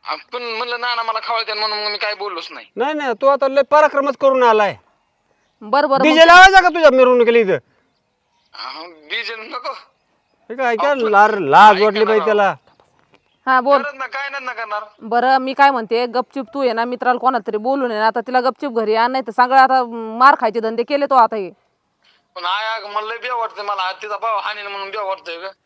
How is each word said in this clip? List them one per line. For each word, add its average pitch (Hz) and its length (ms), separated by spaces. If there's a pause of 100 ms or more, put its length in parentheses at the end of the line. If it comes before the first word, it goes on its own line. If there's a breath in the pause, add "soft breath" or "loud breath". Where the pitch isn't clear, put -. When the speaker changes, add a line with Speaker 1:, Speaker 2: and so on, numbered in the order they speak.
Speaker 1:
आ, - 100 (180)
पण 247 100
म्हणलं 240 380
नाना 240 220
मला 226 200
खवळते 226 300
म्हणून 214 320
मग 208 60
मी 208 80
काय 208 160
बोललोच 190 360
नाही. 127 160 (100)
Speaker 2:
नाही, 277 180
नाही, 285 260
तो 262 60
आता 269 220
लय 269 220
पराक्रमच 285 500
करून 262 220
आलाय. 208 340 (840)
Speaker 3:
बरं, 262 280
बरं, - 20
मग 269 120
Speaker 2:
डीजे 320 240
लावायचा 370 340
का 359 80
तुझ्या 320 220
मिरवणुकीला 247 480
इथं? 185 200 (960)
Speaker 1:
अहो, 143 300 (260)
डीजे 220 260
नको. 247 360 (800)
Speaker 2:
हे 226 40
काय, 247 220
काय 285 140
Speaker 1:
अहो, 269 140
पण 220 60
Speaker 2:
लार-, 208 280
लाज 185 380
Speaker 1:
ऐका 202 80
Speaker 2:
वाटली 214 140
Speaker 1:
ना 220 60
Speaker 2:
बाई 214 140
Speaker 1:
राव. - 80
Speaker 2:
त्याला. 208 280 (920)
Speaker 3:
हा, 262 140
बोल. 269 220
Speaker 1:
करत 285 160
ना, 262 80
काय 277 240
नाही 277 140
ना 254 80
करणार. 214 320 (180)
Speaker 3:
बरं, 240 360
मी 262 160
काय 277 160
म्हणते, 240 360
गपचूप 247 480
तू 277 60
आहे 247 120
ना, 226 120
मित्राला 247 340
कोणाला 240 280
तरी 214 100
बोलून 254 340
आहे 214 100
ना, 220 60
आता 220 140
तिला 254 200
गपचूप 247 400
घरी 214 140
आण, 233 180
नाही 262 140
तर 233 60
सगळं 247 240
आता 262 280 (340)
मार 269 220
खायचे 226 200
धंदे 226 220
केले 285 240
तो 277 80
आता 226 220
हे. 185 140 (840)
Speaker 1:
पण 180 80
आय, 202 220
आय, 208 280
मला 214 120
लय 226 160
बेव 247 160
वाटतंय, 214 260
मला 190 280 (100)
तिचा 208 140
भाव 214 220
हाणीन 202 280
म्हणून 196 240
बेव 208 160
वाटतंय 190 300
ग. 185 140 (160)